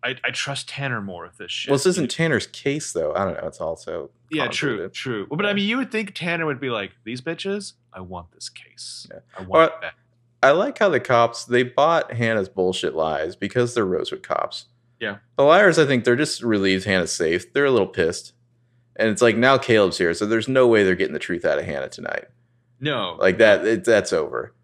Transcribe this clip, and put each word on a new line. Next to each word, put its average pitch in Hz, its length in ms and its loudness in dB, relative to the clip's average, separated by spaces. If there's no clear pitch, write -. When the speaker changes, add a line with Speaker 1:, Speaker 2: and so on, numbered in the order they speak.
Speaker 1:
I, 127 200 -4
I 127 80 -2
trust - 380 -8
Tanner 131 320 -6
more 90 240 -12
with - 120 -20
this 90 140 -14
shit. - 180 -8
Speaker 2:
Well, 139 80 4
this 135 80 -2
isn't 175 240 0
Tanner's 156 380 0
case, - 460 -6
though. 78 200 -2
I 95 120 -2
don't 90 140 -4
know. 80 80 -8
It's - 140 -12
also 82 480 -8
Speaker 1:
Yeah, 147 160 -2
true, 135 240 -4
Speaker 2:
convoluted. 98 220 -8
Speaker 1:
true. 110 360 -8
Well, 151 80 -8
but, 202 80 -2
I 202 40 0
Speaker 2:
Yeah. 202 60 -2
Speaker 1:
mean, 202 140 -2
you 240 80 -2
would 269 140 -6
think 214 240 -8
Tanner 170 320 -4
would 135 120 -6
be 131 120 -6
like, 101 220 -6
"These 123 180 -10
bitches, 196 520 -8
I 95 60 -18
want 87 320 -14
this - 180 -18
case. - 640 -20
Speaker 2:
Yeah. - 80 -18
Speaker 1:
I 95 60 -14
want 160 280 4
Speaker 2:
Or - 40 -14
Speaker 1:
it - 60 -14
back." 82 140 -12
Speaker 2:
I 135 100 8
like 226 260 0
how 202 100 4
the 139 100 2
cops, 117 460 2
they 123 160 2
bought 147 520 0
Hannah's 113 360 -2
bullshit 90 460 -2
lies 80 400 -2
because 120 400 -2
they're 110 100 0
Rosewood - 380 -4
cops. - 420 -4
Speaker 1:
Yeah. 104 180 -8
Speaker 2:
The 139 60 4
liars, 170 340 6
I 156 80 6
think, 127 180 0
they're 120 120 4
just 147 260 -4
relieved 98 440 0
Hannah's 92 260 0
safe. 85 420 -2
They're 143 120 2
a 139 60 2
little 107 160 4
pissed. - 460 -2
And 113 140 0
it's 101 120 0
like, 113 160 6
now 127 220 4
Caleb's 104 400 2
here, 85 160 2
so 104 100 -4
there's 110 220 0
no 131 200 4
way 110 160 6
they're 92 120 4
getting 85 180 -2
the 76 60 -6
truth 87 260 -6
out 73 140 2
of 78 60 -6
Hannah 69 240 -6
tonight. - 360 -10
Speaker 1:
No. 117 400 -6
Speaker 2:
Like, 92 180 4
that, 104 300 8
it, 113 180 0
that's 107 260 4
over. 76 520 -4